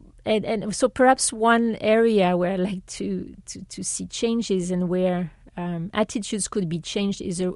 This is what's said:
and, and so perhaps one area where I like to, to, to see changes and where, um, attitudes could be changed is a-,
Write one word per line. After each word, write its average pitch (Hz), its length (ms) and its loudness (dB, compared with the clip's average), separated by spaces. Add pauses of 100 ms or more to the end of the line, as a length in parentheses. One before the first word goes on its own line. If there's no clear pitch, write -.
(240)
and, 214 200 0
and 208 300 -4
so - 140 2
perhaps 262 440 4
one 233 480 2
area 214 560 4
where 175 160 0
I 196 40 -2
like 185 300 -2
to, 196 480 -6 (120)
to, 185 180 -14
to - 180 -12
see 185 240 -6
changes 208 640 0
and 180 180 0
where, 180 440 0 (240)
um, 175 380 -6
attitudes 214 540 -2
could 185 200 -2
be 165 100 -2
changed 202 440 -4
is 175 180 -6
a-, 180 160 -2